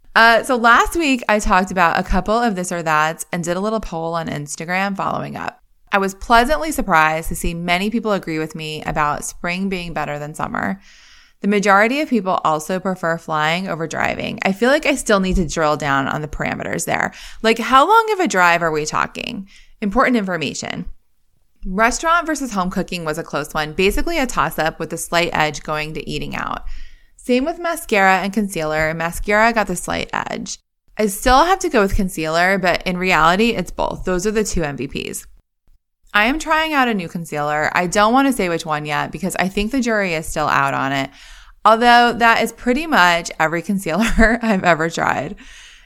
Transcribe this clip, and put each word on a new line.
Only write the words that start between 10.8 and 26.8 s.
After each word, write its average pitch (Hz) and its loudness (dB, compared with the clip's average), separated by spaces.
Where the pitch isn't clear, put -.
The 202 -2
majority 208 4
of 302 -2
people 185 0
also 156 -2
prefer 180 -4
flying 165 -2
over 165 -4
driving. - -4
I 190 0
feel 233 2
like 311 2
I 277 2
still 208 2
need 185 2
to 175 2
drill 151 0
down 139 0
on 151 -4
the 151 -8
parameters - -6
there. - -2
Like, 226 2
how 254 4
long 440 4
of 370 -4
a 330 2
drive 175 4
are 165 2
we 156 -2
talking? - -6
Important 214 2
information. 175 -4
Restaurant 240 0
versus 285 -4
home 185 0
cooking 175 -4
was 156 -4
a 160 -4
close 151 -6
one, 156 -4
basically 202 0
a 269 0
toss-up 160 -2
with 160 -6
a 165 -6
slight 170 0
edge 151 0
going 151 -6
to - -10
eating 143 -6
out. - -6